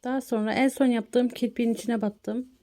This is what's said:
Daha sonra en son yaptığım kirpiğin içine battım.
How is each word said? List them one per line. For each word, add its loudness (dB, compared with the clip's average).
Daha -2
sonra -2
en 4
son 2
yaptığım 2
kirpiğin -2
içine -2
battım. -6